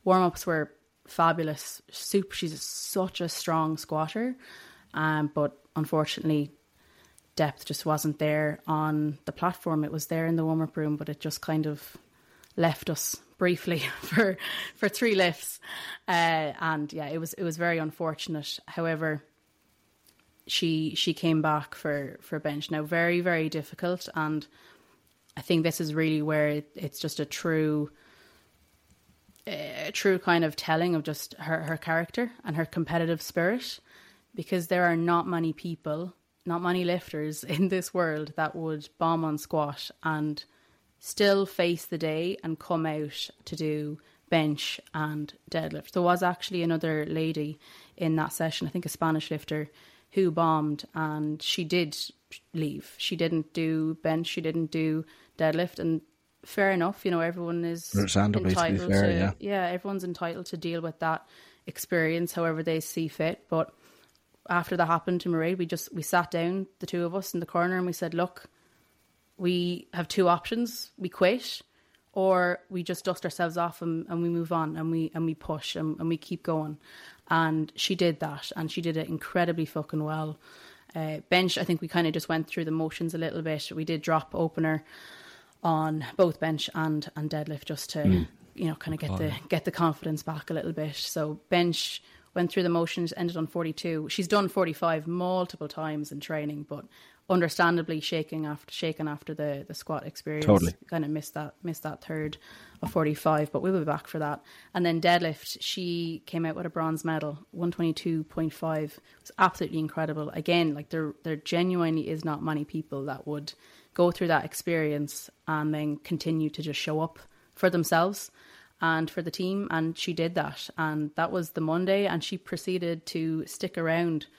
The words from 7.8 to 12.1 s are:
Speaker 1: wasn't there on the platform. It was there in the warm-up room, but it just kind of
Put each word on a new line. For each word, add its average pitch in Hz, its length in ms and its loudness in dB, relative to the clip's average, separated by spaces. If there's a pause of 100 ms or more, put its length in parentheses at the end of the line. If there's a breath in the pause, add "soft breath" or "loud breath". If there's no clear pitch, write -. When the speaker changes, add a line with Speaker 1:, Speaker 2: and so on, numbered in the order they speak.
Speaker 1:
wasn't 151 340 2
there 151 480 2
on 151 580 2
the 160 60 -4
platform. 170 520 0
It 147 80 -4
was 156 160 -4
there 165 180 0
in 165 100 2
the 160 80 2
warm-up 160 320 0
room, 151 220 0
but 147 100 -8
it 147 120 -8
just - 200 -6
kind 156 280 0
of - 280 -8 (640 soft breath)